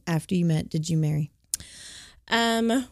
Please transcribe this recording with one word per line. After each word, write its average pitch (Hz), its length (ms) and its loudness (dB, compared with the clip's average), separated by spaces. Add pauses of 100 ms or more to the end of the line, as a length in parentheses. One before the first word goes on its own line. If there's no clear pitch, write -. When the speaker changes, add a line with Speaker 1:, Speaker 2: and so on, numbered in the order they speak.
Speaker 1:
after 165 280 0
you 175 100 2
met 160 240 2
did 160 200 -4
you 165 80 0
marry? 151 340 0 (1040)
Speaker 2:
Um, 233 600 2